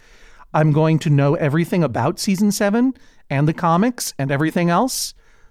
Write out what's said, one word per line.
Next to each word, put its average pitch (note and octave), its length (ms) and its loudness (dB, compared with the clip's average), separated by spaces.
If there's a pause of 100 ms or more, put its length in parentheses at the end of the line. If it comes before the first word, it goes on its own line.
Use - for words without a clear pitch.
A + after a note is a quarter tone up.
(540)
I'm D#3 180 2
going D#3 280 2
to E3 100 -2
know C#3+ 260 4
everything E3 480 0
about B2+ 340 -2
season G3+ 360 0
seven A3+ 400 0 (360)
and C#3+ 160 0
the D#3+ 80 2
comics F3 640 -2
and C3+ 140 -4
everything D#3 380 0
else, G#3 440 -2 (380)